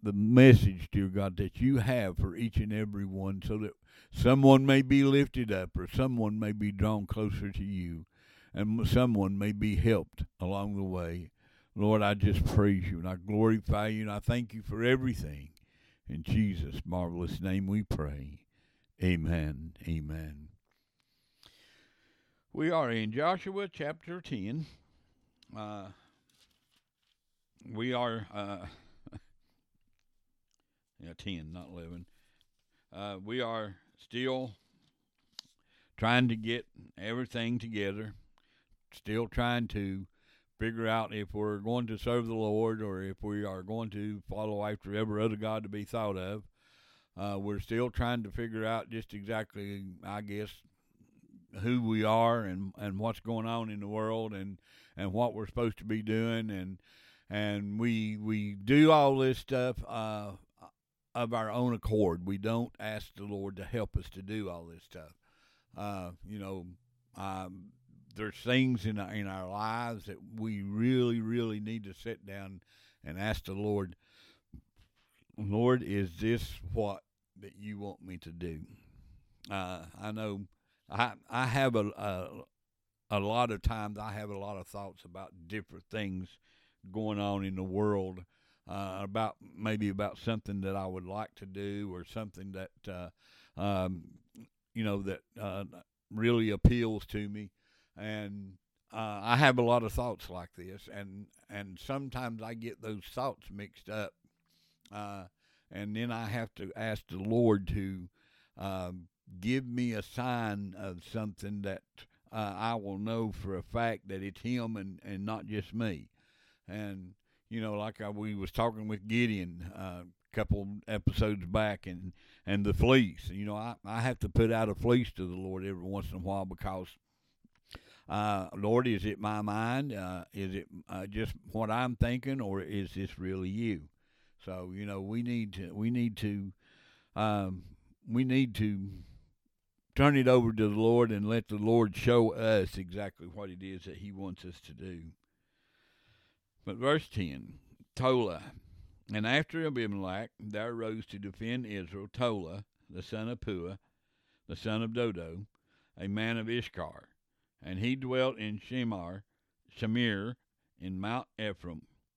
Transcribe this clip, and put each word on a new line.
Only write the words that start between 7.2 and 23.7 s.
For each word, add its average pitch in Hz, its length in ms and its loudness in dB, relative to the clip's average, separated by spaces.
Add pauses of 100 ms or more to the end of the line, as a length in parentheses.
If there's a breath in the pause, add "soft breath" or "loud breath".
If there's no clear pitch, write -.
to 101 120 -4
you, 87 420 -4 (480 soft breath)
and 107 260 2
m-, 110 60 4
someone 104 520 4
may 104 140 0
be 104 260 0
helped 107 460 4 (160)
along 98 360 -2
the 98 80 -2
way. 87 480 -4 (440 soft breath)
Lord, 107 280 6
I 101 100 6
just 101 320 6
praise 101 400 6
you, 90 140 -2
and 90 100 -4
I 92 60 -4
glorify 107 720 4
you, 110 160 -2
and 107 80 -4
I 104 80 -4
thank 120 340 0
you 110 80 -10
for 110 220 -4
everything. 87 640 2 (580 soft breath)
In 76 140 -6
Jesus' 85 640 2
marvelous 87 560 -2
name 95 240 2
we 101 160 2
pray. 73 560 -6 (640)
Amen. 80 720 2 (140)
Amen. 78 600 -6 (2000 soft breath)
We 156 160 0
are 156 220 4
in 110 200 0
Joshua 185 560 0
chapter 165 540 -8